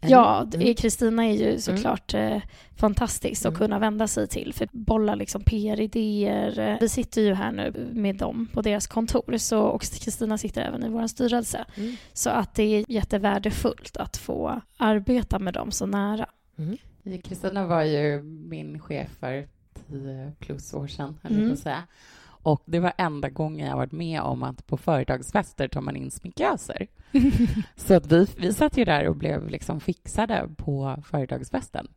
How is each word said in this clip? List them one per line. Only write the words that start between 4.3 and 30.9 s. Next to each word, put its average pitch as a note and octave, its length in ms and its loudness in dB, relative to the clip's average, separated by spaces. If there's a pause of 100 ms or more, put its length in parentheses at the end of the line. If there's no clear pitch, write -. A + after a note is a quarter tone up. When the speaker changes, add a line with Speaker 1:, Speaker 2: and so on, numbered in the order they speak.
Speaker 2:
för - 100 -2
att - 80 -10
bolla, A3 420 2
liksom, G3+ 320 -6
P G#3+ 220 0
R-idéer. G#3+ 1120 0
Vi A3+ 80 4
sitter - 340 -2
ju G3+ 120 4
här G#3 180 -2
nu G#3+ 400 -4
med G3+ 240 0
dem A3+ 360 -4
på A3+ 100 -2
deras G#3 240 0
kontor, - 520 0
så, G#3+ 220 2
och G#3+ 220 2
Kristina G#3+ 560 -4
sitter - 240 -6
även B3 220 -4
i A3+ 40 -4
vår A3+ 180 -2
styrelse. A#3+ 580 0 (120)
Speaker 1:
Mm. A3+ 200 -6 (160)
Speaker 2:
Så - 180 -2
att A3 240 -2
det A3 80 2
är G#3+ 260 4
jättevärdefullt G3+ 1080 0
att - 200 -8
få - 440 -4 (160)
arbeta G#3+ 640 2
med F#3 160 -4
dem - 160 -4
så F#3+ 160 -2
nära. G3+ 400 -2 (320)
Speaker 1:
Mm. E3 180 -4 (480)
Speaker 3:
Kristina F#3+ 420 -4
var E3+ 160 2
ju D3 400 2
min D#3 580 -12
chef C#3+ 280 -8 (120)
för C3+ 260 -6 (420)
tio C3+ 500 -10
plus - 360 -10
år C#3+ 120 -6
sedan, D3 360 -10
höll - 100 -4
jag G#3 60 4
på G#3+ 40 4
Speaker 2:
Mm. A#3 100 2
Speaker 3:
att C#4+ 60 -2
säga. D3+ 240 -6 (600)
Och D#3 240 2
det E3 140 0
var F3+ 180 2
enda D3 300 -2
gången D#3 400 -4
jag C3+ 80 -4
varit C3 160 -4
med D#3+ 280 -4
om B2+ 220 -4
att B2+ 240 -8
på D3 100 -2
företagsfester C3+ 920 0
tar D3 120 -4
man C#3+ 160 -6
in C3+ 140 -8
sminköser. - 760 -4 (260)
Speaker 2:
<laughs> A#3+ 640 4
Speaker 3:
Så - 180 6
att D3+ 180 6
vi, F3 140 10 (100)
vi F3+ 180 0
satt D4+ 220 4
ju B3 80 4
där D3+ 240 4
och D#3+ 80 0
blev, D3+ 340 -2
liksom, D#3 300 -6
fixade - 760 -2
på C#3 540 -4